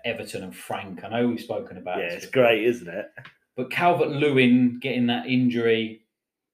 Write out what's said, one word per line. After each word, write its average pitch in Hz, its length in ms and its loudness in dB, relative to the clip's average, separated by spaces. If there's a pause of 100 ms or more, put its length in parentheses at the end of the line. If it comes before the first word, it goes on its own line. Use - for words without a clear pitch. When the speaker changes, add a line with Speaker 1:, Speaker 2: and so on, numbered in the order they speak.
Speaker 1:
Everton 107 380 -6
and 92 120 -14
Frank. 98 480 -10
I 98 60 -14
know 120 180 0
we've 110 120 -2
spoken - 380 -8
about 90 220 -6
Speaker 2:
Yeah, 90 100 -4
Speaker 1:
this 87 140 -10
Speaker 2:
it's - 20 -14
Speaker 1:
before. 131 180 4
Speaker 2:
great, 113 220 4
isn't 120 240 0
it? 104 160 -8 (500)
Speaker 1:
But 123 160 -8
Calvert-Lewin 135 1080 4
getting 123 260 -2
that 120 200 -2
injury. 117 760 0 (520)